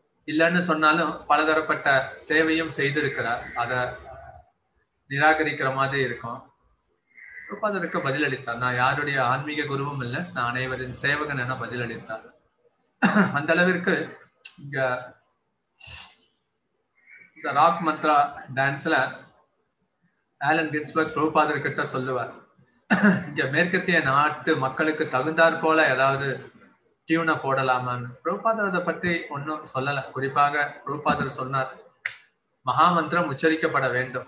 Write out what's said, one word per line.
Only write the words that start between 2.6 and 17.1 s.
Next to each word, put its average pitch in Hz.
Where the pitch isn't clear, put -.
செய்திருக்கிறார். 135
அதை 123
நிராகரிக்கிற 147
மாதிரி 135
இருக்கும். 120
பிரபுபாதருக்கு 196
பதிலளித்தார், 135
"நான் 127
யாருடைய 139
ஆன்மீக 143
குருவும் 139
இல்லை, 127
நான் 120
அனைவரின் 127
சேவகன்" 143
என 127
பதிலளித்தார். 113
அந்த 151
அளவிற்கு 175
இங்க 135